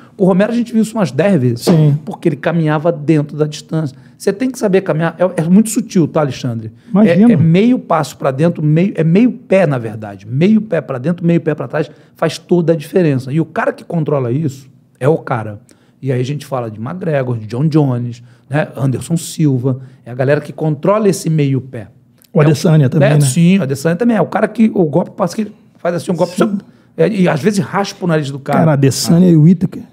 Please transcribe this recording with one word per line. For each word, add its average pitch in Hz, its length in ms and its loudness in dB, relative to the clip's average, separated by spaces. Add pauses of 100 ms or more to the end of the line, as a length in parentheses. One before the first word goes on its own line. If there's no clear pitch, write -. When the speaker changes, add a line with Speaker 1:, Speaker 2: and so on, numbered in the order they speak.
(160)
Speaker 1:
Com 202 80 0
o 175 40 4
Romero 202 260 2
a - 20 -4
gente 240 160 -4
viu 220 120 0
isso 220 140 -6
umas 170 140 0
dez 170 300 2
vezes. 120 240 -2
Speaker 2:
Sim. 156 400 4
Speaker 1:
Porque - 240 -4
ele 143 80 -4
caminhava 160 560 0
dentro 147 420 -2
da 151 100 0
distância. 151 480 -8 (240)
Você - 140 -4
tem 262 180 -4
que 254 80 -10
saber 190 240 2
caminhar. 165 380 -2
É, 180 220 0
é 160 80 -2
muito 214 200 4
sutil, 185 380 0
tá, 160 140 0
Alexandre? 117 500 -6 (180)
Speaker 2:
Imagino. 196 400 4
Speaker 1:
É, 233 40 6
é - 40 4
meio 190 400 4
passo 156 400 -2
pra 147 140 -2
dentro, 165 320 0
meio, 160 320 2
é 160 80 -2
meio 196 300 4
pé, 170 340 0
na 139 100 -2
verdade. 107 480 -10
Meio 175 360 2
pé 165 180 -4
pra 131 180 -8
dentro, 170 280 -4
meio 170 160 2
pé 160 120 -2
pra 139 140 -8
trás, 151 240 -4 (240)
faz - 220 -2
toda 170 340 0
a 160 40 4
diferença. 143 580 -2
E 160 80 0
o 156 40 0
cara 226 280 -4
que - 100 -16
controla 147 480 -4
isso 139 380 -6 (280)
é 131 120 0
o 160 80 2
cara. 107 420 -8 (400)
E 135 120 -6
aí 123 100 -2
a - 20 -2
gente 143 220 -6
fala 123 240 -6
de 107 100 -14
McGregor, 139 600 -4
de 107 80 -12
John 123 200 -2
Jones, 127 540 0 (260)
né? 147 200 -2 (100)
Anderson 131 400 -2
Silva. 135 640 -2 (260)
É 117 60 -16
a - 20 -12
galera 135 260 0
que 147 140 -14
controla 190 560 0
esse 156 180 -2
meio 143 320 0
pé. 110 280 -12 (440)
Speaker 2:
O 175 80 2
Speaker 1:
É 147 60 4
o - 20 4
Speaker 2:
Adesanya 156 400 4
também, 143 220 2
Speaker 1:
é, 151 60 2
Speaker 2:
né? 147 60 4
Speaker 1:
Sim, 170 360 4
o 180 60 0
Adesanya 143 320 -2
também. 240 200 0
É 196 60 0
o 156 60 0
cara 208 200 0
que 220 280 2
o 202 100 4
golpe 156 320 0
passa 180 180 -2
que 220 60 -4
ele 208 120 -8 (260)
faz 175 160 -4
assim, 170 160 -4
um 175 40 0
golpe, 175 200 -2
Speaker 2:
Sim. 202 240 0 (360)
Speaker 1:
é, 165 140 2
e 190 180 2
às 147 140 0
vezes 196 240 0
raspa 190 400 -4
o - 20 0
nariz 156 220 0
do 139 80 -10
cara. 139 220 -2
Speaker 2:
Cara, 160 140 4
Adesanya 139 520 2
Speaker 1:
Ah. 180 60 6
Speaker 2:
e 165 40 6
o 151 60 6
Whittaker. 175 400 2 (120)